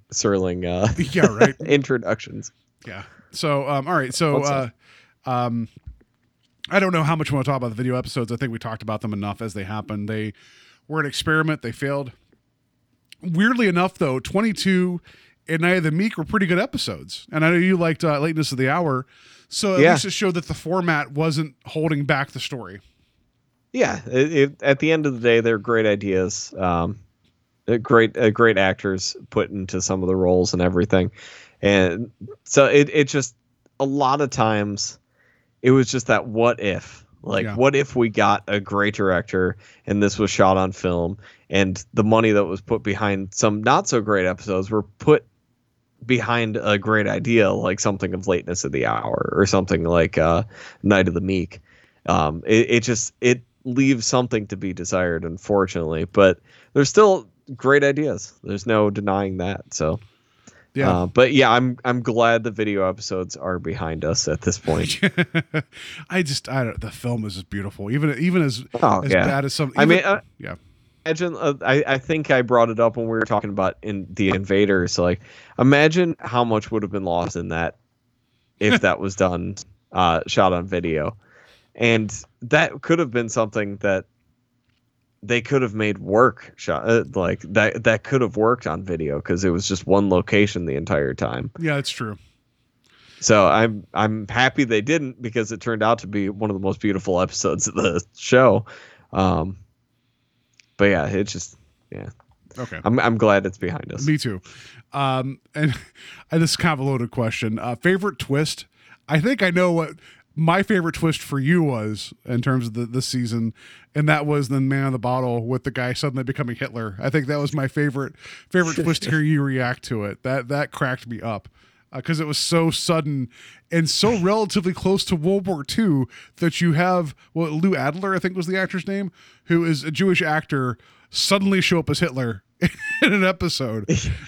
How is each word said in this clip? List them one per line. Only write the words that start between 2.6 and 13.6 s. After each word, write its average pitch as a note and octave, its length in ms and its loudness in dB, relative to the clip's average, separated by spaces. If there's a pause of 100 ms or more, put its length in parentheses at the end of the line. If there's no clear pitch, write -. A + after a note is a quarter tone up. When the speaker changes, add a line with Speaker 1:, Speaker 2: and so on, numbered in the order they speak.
Speaker 2:
Yeah. G2 180 -16 (280)
So, C#3+ 360 -2
um, C#3 200 -2
all F3+ 80 -2
right. C3 180 -2
So, D3 260 0
Speaker 1:
What's C#3+ 100 0
Speaker 2:
uh, C3+ 200 -2 (560)
Speaker 1:
up? C3 60 -4
Speaker 2:
um, A#2+ 360 -2 (1000)
I G3 100 2
don't F#3+ 120 2
know E3 120 0
how D#3+ 120 0
much D#3 160 -4
we C#3+ 40 0
wanna C3 100 0
talk C#3 120 -2
about B2 120 -4
the G#2+ 60 -10
video B2+ 200 -2
episodes. A#2+ 360 -4
I A#2+ 40 -6
think A#2 160 -4
we A2+ 80 -8
talked A2 220 -10
about G#2+ 200 -6
them G#2+ 120 -4
enough G2+ 280 -6
as G#2+ 120 -8
they G2+ 100 -8
happened. G#2 460 -8
They G#2+ 240 -6 (540)
were D#3 120 -4
an D3 60 0
experiment. D#3 560 0
They A#2 100 -8
failed. C#3 400 -6 (1080)
Weirdly G#3 460 2